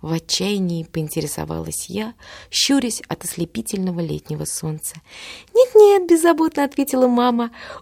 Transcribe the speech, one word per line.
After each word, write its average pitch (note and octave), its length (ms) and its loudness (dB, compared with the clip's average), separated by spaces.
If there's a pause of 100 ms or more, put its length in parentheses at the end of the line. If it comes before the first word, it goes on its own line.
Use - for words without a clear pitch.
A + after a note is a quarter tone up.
В D#3 120 -6
отчаянии F3 720 -4
поинтересовалась D#3+ 1040 -8
я, A3 240 -8 (360)
щурясь C4 580 0
от - 160 -8
ослепительного F#3 760 -6
летнего D3+ 440 -8
солнца. D#3 520 -8 (580)
«Нет-нет», G#4 540 8
беззаботно D#4+ 560 4
ответила C4+ 420 0
мама, A#3+ 440 2 (320)